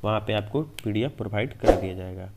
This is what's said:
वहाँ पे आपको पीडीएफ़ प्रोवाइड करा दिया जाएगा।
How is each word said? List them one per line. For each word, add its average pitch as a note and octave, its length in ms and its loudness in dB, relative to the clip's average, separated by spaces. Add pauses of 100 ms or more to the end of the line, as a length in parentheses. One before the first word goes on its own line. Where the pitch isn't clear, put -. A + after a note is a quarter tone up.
वहाँ G#2+ 160 2
पे G#2 140 -2
आपको G#2+ 280 0 (220)
पीडीएफ़ A2 340 0
प्रोवाइड G#2+ 360 -2
करा - 220 6
दिया F#2+ 180 -2
जाएगा। F#2 440 -8